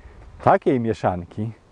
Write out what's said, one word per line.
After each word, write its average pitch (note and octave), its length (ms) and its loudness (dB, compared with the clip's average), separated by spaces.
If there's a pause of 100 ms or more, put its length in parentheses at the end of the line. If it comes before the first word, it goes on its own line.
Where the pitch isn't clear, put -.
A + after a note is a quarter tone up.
(440)
takiej D3 360 2
mieszanki, G#2+ 720 -4 (200)